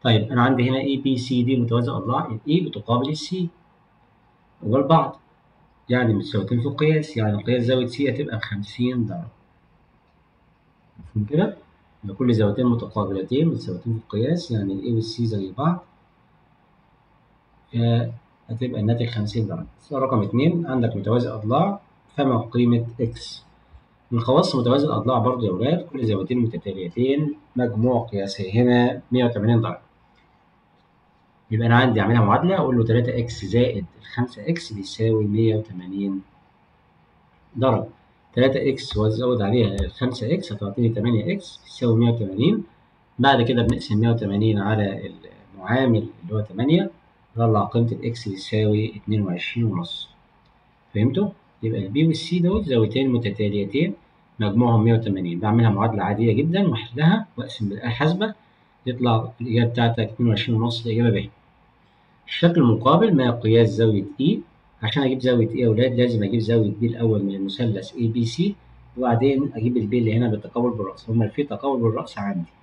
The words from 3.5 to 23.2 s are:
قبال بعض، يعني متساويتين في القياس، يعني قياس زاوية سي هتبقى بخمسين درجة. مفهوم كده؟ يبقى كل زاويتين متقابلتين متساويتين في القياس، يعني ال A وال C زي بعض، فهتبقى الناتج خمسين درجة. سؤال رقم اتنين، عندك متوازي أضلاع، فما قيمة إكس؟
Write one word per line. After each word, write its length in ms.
قبال 200
بعض، 380
يعني 260
متساويتين 460
في 60
القياس، 500
يعني 260
قياس 200
زاوية 240
سي 240
هتبقى 260
بخمسين 720
درجة. 220
مفهوم 260
كده؟ 320
يبقى 120
كل 180
زاويتين 320
متقابلتين 840
متساويتين 440
في 60
القياس، 520
يعني 220
ال 100
A 120
وال 80
C 200
زي 360
بعض، 260
فهتبقى 1080
الناتج 260
خمسين 400
درجة. 200
سؤال 220
رقم 200
اتنين، 440
عندك 300
متوازي 320
أضلاع، 520
فما 220
قيمة 480
إكس؟ 440